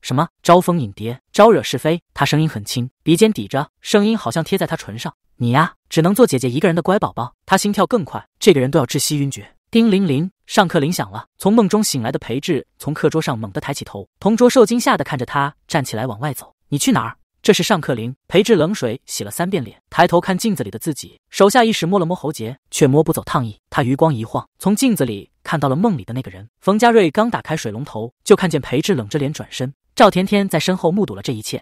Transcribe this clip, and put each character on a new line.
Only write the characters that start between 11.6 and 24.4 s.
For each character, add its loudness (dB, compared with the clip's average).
中 2
醒 -4
来 -4
的 -6
裴 -6
志 -4
从 -6
课 0
桌 -2
上 -4
猛 -10
地 -6
抬 -8
起 -10
头， -14
同 0
桌 6
受 6
惊 -2
吓 0
地 -2
看 -6
着 -4
他 -2
站 -2
起 -8
来 -4
往 -10
外 -6
走。 -16
“你 -4
去 0
哪 0
儿 -10
？”“这 2
是 0
上 0
课 -4
铃。” -8
裴 2
志 2
冷 0
水 -6
洗 -10
了 -10
三 -4
遍 -4
脸， -16
抬 4
头 4
看 -2
镜 -2
子 -6
里 -8
的 -10
自 -6
己， -14
手 6
下 4
意 2
识 -2
摸 0
了 2
摸 -4
喉 -8
结， -10
却 4
摸 4
不 0
走 -4
烫 -4
意。 -12
他 0
余 0
光 2
一 -4
晃， -8